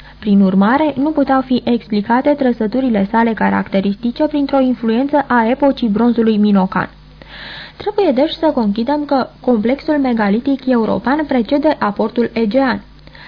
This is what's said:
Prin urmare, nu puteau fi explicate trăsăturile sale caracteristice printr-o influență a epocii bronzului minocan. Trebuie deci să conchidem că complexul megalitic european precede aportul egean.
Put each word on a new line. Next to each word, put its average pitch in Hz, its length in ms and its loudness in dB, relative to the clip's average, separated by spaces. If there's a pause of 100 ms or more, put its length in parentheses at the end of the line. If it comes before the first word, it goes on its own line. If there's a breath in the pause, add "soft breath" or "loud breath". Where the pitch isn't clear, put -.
(200 loud breath)
Prin 202 220 4
urmare, 208 540 2
nu 277 140 -2
puteau 277 320 0
fi 254 240 -2
explicate 233 640 0
trăsăturile 240 840 0
sale 226 220 2
caracteristice 196 880 -2
printr-o 285 360 0
influență 262 680 0
a 233 220 2
epocii 262 400 0
bronzului 226 480 2
minocan. 196 520 2 (880 loud breath)
Trebuie 403 340 0
deci 277 200 0
să 311 220 -2
conchidem 240 520 -2
că 277 220 -2 (120)
complexul 254 580 0
megalitic 247 680 0
european 240 600 0
precede 277 520 0
aportul 220 540 -2
egean. 233 480 0 (460 loud breath)